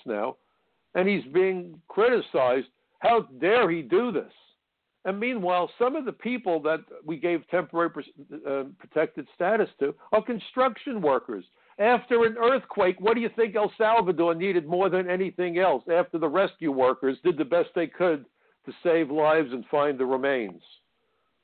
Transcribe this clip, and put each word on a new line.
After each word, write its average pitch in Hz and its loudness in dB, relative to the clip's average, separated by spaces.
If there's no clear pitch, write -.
now." 110 -4
And 185 0
he's 190 0
being 180 -2
criticized. 147 0
How 220 2
dare 190 2
he 170 -4
do 202 0
this? 139 -6
And 196 -6
meanwhile, 180 -2
some 254 0
of 311 -6
the 214 -8
people 226 -4
that 156 0
we 160 -8
gave 170 -4
temporary 165 -2
pr-, 156 -14
uh, 139 -4
protected - -4
status 196 0
to 139 -2
are 214 4
construction 240 -4
workers. 113 -2
After 233 2
an 220 0
earthquake, 226 0
what 214 2
do 240 -2
you 220 -2
think 226 0
El 214 0
Salvador 185 2
needed 170 -2
more 180 0
than 180 -2
anything 180 -2
else 175 2
after 175 0
the 156 0
rescue 165 -2
workers 131 0
did 175 2
the 151 -2
best 165 0
they 165 -2
could 156 -2
to 131 -16
save 165 2
lives 156 2
and 123 -8
find 147 0
the 127 0
remains? 131 -2